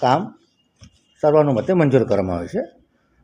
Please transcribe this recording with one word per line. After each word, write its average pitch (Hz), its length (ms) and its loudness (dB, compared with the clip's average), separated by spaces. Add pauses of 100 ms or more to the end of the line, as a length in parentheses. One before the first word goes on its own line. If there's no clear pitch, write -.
કામ 151 340 0 (880)
સર્વાનુમતે 147 500 2
મંજૂર 139 320 2
કરવામાં 92 340 -2
આવ્યું 85 100 -8
છે. 269 340 -10 (420)